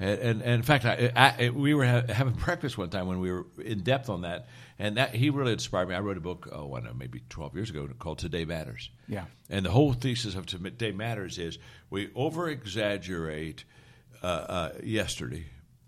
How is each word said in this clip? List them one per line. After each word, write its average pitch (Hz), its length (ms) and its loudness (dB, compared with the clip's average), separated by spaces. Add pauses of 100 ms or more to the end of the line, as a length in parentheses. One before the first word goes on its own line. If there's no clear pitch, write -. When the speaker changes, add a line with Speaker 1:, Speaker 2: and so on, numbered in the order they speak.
Speaker 1:
And, 98 180 2
and, 113 220 2
and 120 140 2
in 120 80 4
fact, 139 200 6
I, 120 320 4
I, 123 360 8
we 143 220 4
were 139 120 6
ha-, 120 280 4
having 123 200 2
breakfast 170 440 -2
one 90 120 -2
time 92 180 0
when 92 140 0
we 92 100 0
were 90 140 -2 (180)
in 107 200 -4
depth 127 260 2
on 87 140 -2
that, 85 240 -6 (300)
and 104 200 -2
that, 127 180 0
he 135 140 4
really 135 240 2
inspired 90 340 0
me. 92 80 -2
I 95 60 0
wrote 98 160 -2
a 82 40 -8
book, 87 300 -6
oh, 71 220 -8
I 62 80 -6
don't 58 80 -10
know, 58 40 -12
maybe 62 360 -10
twelve 73 260 -10
years 98 140 -4
ago 71 180 -6 (100)
called 80 220 -8
Today 85 240 -4
Matters. 78 460 -8 (180)
Speaker 2:
Yeah. 92 180 -6 (240)
Speaker 1:
And 95 160 -2
the 90 60 0
whole 135 220 6
thesis 120 420 -2
of 90 100 -6
Today 98 460 -6
Matters 101 480 -6
is 82 180 -6 (320)
we 98 200 -4 (580)
over-exaggerate, 87 960 -2 (580)
uh, - 40 -6
uh, 85 460 -2 (120)
yesterday, 82 640 -2 (420)